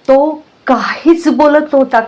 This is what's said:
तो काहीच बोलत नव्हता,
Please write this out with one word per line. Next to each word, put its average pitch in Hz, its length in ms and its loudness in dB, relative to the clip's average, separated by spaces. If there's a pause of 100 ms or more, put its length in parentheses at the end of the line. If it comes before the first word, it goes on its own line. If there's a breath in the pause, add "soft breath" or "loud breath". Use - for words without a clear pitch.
तो 302 360 0 (240)
काहीच 294 600 -2
बोलत 294 460 0
नव्हता, 262 340 0